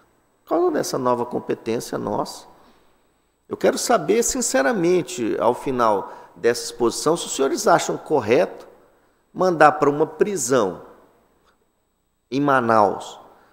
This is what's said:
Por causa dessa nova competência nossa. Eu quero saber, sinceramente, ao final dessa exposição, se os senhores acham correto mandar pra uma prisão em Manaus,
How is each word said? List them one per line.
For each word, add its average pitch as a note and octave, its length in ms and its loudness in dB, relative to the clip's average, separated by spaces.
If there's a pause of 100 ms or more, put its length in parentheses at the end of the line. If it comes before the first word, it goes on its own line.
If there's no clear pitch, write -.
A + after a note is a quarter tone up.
(440)
Por - 60 -14
causa E4+ 220 0
dessa - 260 -4
nova B2 280 0
competência A#2 720 -6
nossa. A2+ 500 -6 (1000)
Eu - 80 -10
quero A3+ 220 0
saber, G#3 460 0
sinceramente, F3+ 1160 -2
ao A#2 140 4
final A#2 580 0 (240)
dessa A#2 300 0
exposição, B2 500 0
se E3+ 120 -8
os - 40 -8
senhores C4+ 340 -2
acham E3+ 320 2
correto C#3 680 0 (680)
mandar D#3+ 400 4
pra C#3 160 0
uma D3 160 0
prisão C3 760 0 (1500)
em C3+ 120 -2
Manaus, A#2 800 2 (320)